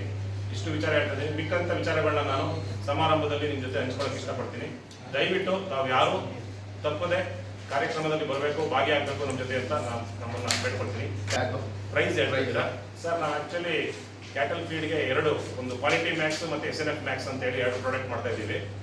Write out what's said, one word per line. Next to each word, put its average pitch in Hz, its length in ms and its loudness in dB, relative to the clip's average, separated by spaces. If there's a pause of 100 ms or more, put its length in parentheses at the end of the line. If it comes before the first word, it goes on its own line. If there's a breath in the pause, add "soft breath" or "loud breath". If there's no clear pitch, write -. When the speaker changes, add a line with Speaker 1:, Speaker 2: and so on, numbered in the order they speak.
(520)
Speaker 1:
ಇಷ್ಟು - 180 -2
ವಿಚಾರ 151 220 2
ಹೇಳ್ತಾ - 220 4
ಇದ್ದೀನಿ. 151 220 0
ಮಿಕ್ಕಂಥ 170 340 0
ವಿಚಾರಗಳನ್ನ 151 580 2
ನಾನು 139 360 0 (220)
ಸಮಾರಂಭದಲ್ಲಿ 147 600 4
ನಿಮ್ಮ 131 180 -2
ಜೊತೆ 123 120 0
ಹಂಚ್ಕೊಳ್ಳೋಕೆ 127 420 -2
ಇಷ್ಟಪಡ್ತೀನಿ. - 600 -6 (340)
ದಯವಿಟ್ಟು 185 560 2
ತಾವು 131 180 0
ಯಾರು 151 560 2 (380)
ತಪ್ಪದೆ - 640 0 (260)
ಕಾರ್ಯಕ್ರಮದಲ್ಲಿ 156 580 0
ಬರಬೇಕು, 147 420 0
ಭಾಗಿಯಾಗಬೇಕು 143 560 2
ನಮ್ಮ 131 120 -2
ಜೊತೆ 127 180 -2
ಅಂತ 127 160 -2
ನಾನು - 480 -2
ನಮ್ಮನ್ನ 117 260 -4 (160)
ಬೇಡ್ಕೊಳ್ತೀನಿ. - 420 -2 (320)
Speaker 2:
ಯಾಕೆ? - 560 -2
Speaker 1:
ಪ್ರೈಸ್ - 240 4
ಹೇಳ್ತಾ 135 200 4
ಇದ್ದೀರಾ? - 260 2
Speaker 2:
ಪ್ರೈಸ್. - 400 -6
Speaker 1:
ಸರ್, 170 180 0
ನಾವು 151 140 0
actually 160 600 -2 (380)
ಕ್ಯಾಟಲ್ 165 340 0
ಫೀಡ್‌ಗೆ 156 280 -2
ಎರಡು, 147 360 4 (280)
ಒಂದು 127 180 -4
ಕ್ವಾಲಿಟಿ 165 400 2
ಮ್ಯಾಕ್ಸ್ 156 360 0
ಮತ್ತೆ 156 160 -2
ಎಸ್ 156 120 -2
ಎನ್ 151 80 0
ಎಫ್ - 140 -2
ಮ್ಯಾಕ್ಸ್ 131 260 -2
ಅಂತ 131 140 -4
ಹೇಳಿ 123 160 0
ಎರಡು 123 240 2
ಪ್ರಾಡಕ್ಟ್ 131 260 -2
ಮಾಡ್ತಾ 117 200 -2
ಇದ್ದೀವಿ. 107 400 -2 (140)